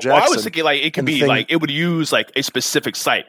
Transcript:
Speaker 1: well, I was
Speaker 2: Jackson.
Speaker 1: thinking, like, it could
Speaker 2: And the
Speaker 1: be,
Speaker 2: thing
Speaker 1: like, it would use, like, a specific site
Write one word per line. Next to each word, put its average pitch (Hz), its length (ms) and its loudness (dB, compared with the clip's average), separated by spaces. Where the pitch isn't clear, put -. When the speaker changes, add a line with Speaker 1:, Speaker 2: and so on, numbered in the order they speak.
Speaker 1:
well, 135 100 4
I - 60 6
was 285 80 4
Speaker 2:
Jackson. 233 140 2
Speaker 1:
thinking, 165 200 -4
like, 143 180 2
it 156 120 -2
could - 60 -6
Speaker 2:
And 131 80 -2
the 151 60 0
Speaker 1:
be, 139 80 0
Speaker 2:
thing 143 60 4
Speaker 1:
like, 113 240 0
it 160 60 2
would 156 140 -2
use, 160 420 -2
like, 110 220 0
a 139 80 0
specific - 520 -4
site 120 340 -2